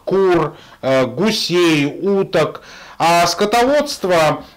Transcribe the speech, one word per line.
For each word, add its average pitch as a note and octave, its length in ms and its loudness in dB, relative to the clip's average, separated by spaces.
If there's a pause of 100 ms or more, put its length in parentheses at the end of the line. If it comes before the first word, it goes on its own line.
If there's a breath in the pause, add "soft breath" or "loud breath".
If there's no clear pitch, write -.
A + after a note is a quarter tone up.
кур, F3+ 500 0 (260 loud breath)
э, C3 240 0
гусей, E3 800 0
уток. F3+ 760 -2 (360 loud breath)
А E3+ 300 2
скотоводство, G#3 1160 0 (140 loud breath)